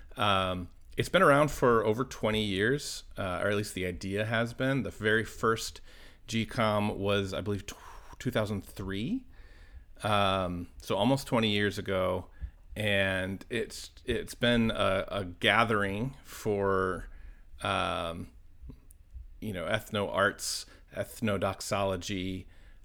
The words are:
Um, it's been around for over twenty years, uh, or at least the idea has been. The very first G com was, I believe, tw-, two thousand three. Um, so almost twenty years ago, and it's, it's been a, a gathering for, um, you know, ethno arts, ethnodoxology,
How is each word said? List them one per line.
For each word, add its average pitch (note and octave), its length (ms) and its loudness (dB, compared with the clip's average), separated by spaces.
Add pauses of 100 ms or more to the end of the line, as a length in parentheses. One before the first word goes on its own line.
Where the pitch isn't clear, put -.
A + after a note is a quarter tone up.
(160)
Um, F#2+ 520 2 (280)
it's - 120 0
been F3+ 140 4
around D3 280 8
for A#2 360 4
over A2 180 2
twenty A2 380 0
years, G#2+ 640 0 (120)
uh, F2+ 260 -2
or F#2+ 60 2
at G#2 80 2
least G#2 180 -2
the F2+ 120 -2
idea G2 400 -2
has A#2 260 0
been. C3 300 0
The F#2+ 80 -6
very G#2+ 340 2
first - 560 0 (460)
G A2+ 180 0
com G#2+ 540 2
was, G2 340 2
I - 80 -4
believe, G2+ 260 -4
tw-, - 520 -16
two B2+ 120 -4
thousand G#2+ 340 -2
three. G#2+ 580 -4 (800)
Um, F#2+ 680 2 (140)
so G#2 140 -2
almost C3+ 300 2
twenty A2+ 220 2
years G#2 300 2
ago, F#2 480 0 (500)
and F#2+ 720 0
it's, - 420 -6 (140)
it's G#2 300 -4
been A#2 360 4
a, G2 380 2
a G2 160 -4
gathering G#2 880 2 (100)
for, F#2+ 840 0 (540)
um, F2+ 680 -2 (1120)
you G#2+ 140 -6
know, E2+ 100 -4
ethno G#2 480 -2
arts, - 540 0 (280)
ethnodoxology, F#2+ 1500 -2 (400)